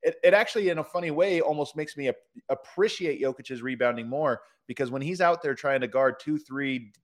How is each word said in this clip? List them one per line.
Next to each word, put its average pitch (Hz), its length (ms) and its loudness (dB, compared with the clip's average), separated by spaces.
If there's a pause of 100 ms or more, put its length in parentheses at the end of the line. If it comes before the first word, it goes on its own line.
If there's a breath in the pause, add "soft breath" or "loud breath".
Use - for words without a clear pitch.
it, 170 200 0
it 180 120 8
actually, 208 340 2
in 165 100 0
a 151 60 -4
funny 175 260 -4
way, 170 300 2
almost 151 360 -2
makes 151 200 -8
me 139 120 -2
ap-, 120 80 0 (340)
appreciate 175 680 -2
Jokic's 131 420 -4
rebounding 120 460 0
more, 135 340 -2 (240 soft breath)
because 127 240 -4
when 135 100 -4
he's 175 220 -4
out 170 200 4
there 139 120 -2
trying 139 260 0
to 127 80 -2
guard 131 320 2
two, 151 180 -2
three 131 540 -6 (120)